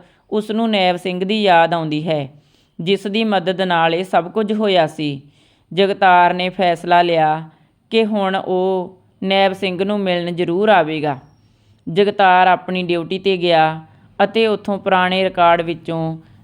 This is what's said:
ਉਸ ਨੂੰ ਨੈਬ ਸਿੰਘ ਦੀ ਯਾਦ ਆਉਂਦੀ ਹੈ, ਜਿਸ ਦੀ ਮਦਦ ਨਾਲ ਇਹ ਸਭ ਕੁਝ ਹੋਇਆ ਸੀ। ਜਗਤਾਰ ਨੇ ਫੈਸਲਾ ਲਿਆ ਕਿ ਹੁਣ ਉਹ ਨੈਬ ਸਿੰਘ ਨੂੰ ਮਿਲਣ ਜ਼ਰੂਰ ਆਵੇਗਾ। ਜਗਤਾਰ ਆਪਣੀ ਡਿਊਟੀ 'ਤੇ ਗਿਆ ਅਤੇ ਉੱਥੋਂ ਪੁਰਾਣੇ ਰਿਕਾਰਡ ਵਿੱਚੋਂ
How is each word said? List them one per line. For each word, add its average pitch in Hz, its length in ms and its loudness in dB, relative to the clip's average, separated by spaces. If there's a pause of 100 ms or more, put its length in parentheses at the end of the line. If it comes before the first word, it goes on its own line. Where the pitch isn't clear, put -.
(300)
ਉਸ 214 200 -4
ਨੂੰ 226 200 -2
ਨੈਬ 185 260 2
ਸਿੰਘ 180 280 -6
ਦੀ 214 180 -2
ਯਾਦ 170 320 4
ਆਉਂਦੀ 156 340 -4
ਹੈ, 147 200 -4 (520)
ਜਿਸ 190 260 -2
ਦੀ 220 180 -2
ਮਦਦ 185 360 -2
ਨਾਲ 165 340 0
ਇਹ 180 100 -2
ਸਭ 180 260 -2
ਕੁਝ 214 220 -4
ਹੋਇਆ 196 340 2
ਸੀ। 147 360 -8 (500)
ਜਗਤਾਰ 180 600 4
ਨੇ 180 140 -2
ਫੈਸਲਾ 175 540 2
ਲਿਆ 160 460 0 (420)
ਕਿ 226 140 2
ਹੁਣ 196 320 -2
ਉਹ 185 640 -2 (260)
ਨੈਬ 196 280 2
ਸਿੰਘ 190 320 -4
ਨੂੰ 208 160 -2
ਮਿਲਣ 175 300 -2
ਜ਼ਰੂਰ 175 380 -2
ਆਵੇਗਾ। 156 500 2 (760)
ਜਗਤਾਰ 185 540 4
ਆਪਣੀ 185 360 0
ਡਿਊਟੀ 175 360 -4
'ਤੇ 190 180 -2
ਗਿਆ 160 500 0 (380)
ਅਤੇ 220 220 0
ਉੱਥੋਂ 208 320 -4
ਪੁਰਾਣੇ 185 460 0
ਰਿਕਾਰਡ 170 360 2
ਵਿੱਚੋਂ 165 580 -6 (260)